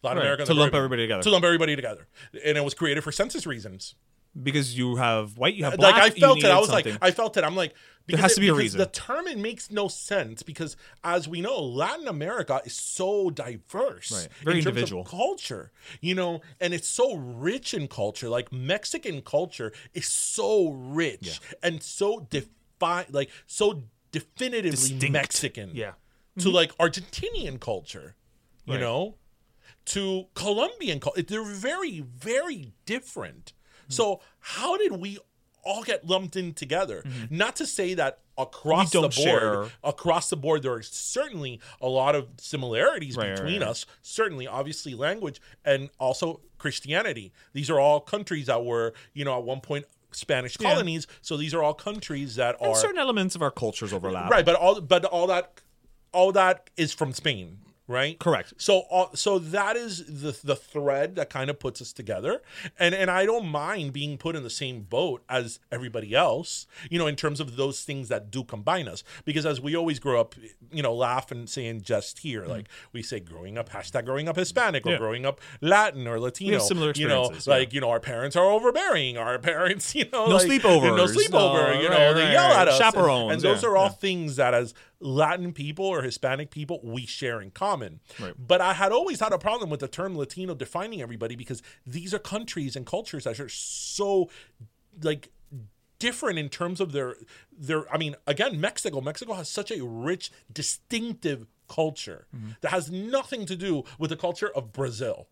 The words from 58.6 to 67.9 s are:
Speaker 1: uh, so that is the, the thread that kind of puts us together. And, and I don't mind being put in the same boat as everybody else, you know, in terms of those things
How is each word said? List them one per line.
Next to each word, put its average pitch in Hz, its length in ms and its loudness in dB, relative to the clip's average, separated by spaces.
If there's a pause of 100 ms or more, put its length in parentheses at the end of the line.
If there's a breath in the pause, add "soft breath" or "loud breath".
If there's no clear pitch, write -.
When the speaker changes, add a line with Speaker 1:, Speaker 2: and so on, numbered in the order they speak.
Speaker 1:
uh, 185 240 2
so 202 240 2
that 196 380 0
is 214 280 -8 (180)
the, 147 200 -6
the 143 140 0
thread 143 580 -2
that 165 160 -4
kind 135 180 -4
of 147 120 -6
puts 127 200 -6
us 120 120 -14
together. 110 500 -4 (380 loud breath)
And, 175 160 4
and 190 120 2
I 185 180 4
don't 226 200 0
mind 151 460 -4
being 143 260 -8
put 165 160 -6
in 151 80 -6
the 117 80 -10
same 127 320 -8
boat 127 460 -2
as 123 320 -2 (100)
everybody 117 420 -6
else, 143 540 2 (240 loud breath)
you 170 80 0
know, 165 80 2
in 147 80 0
terms 147 240 -2
of 135 160 -8
those 135 300 -2
things 139 240 -8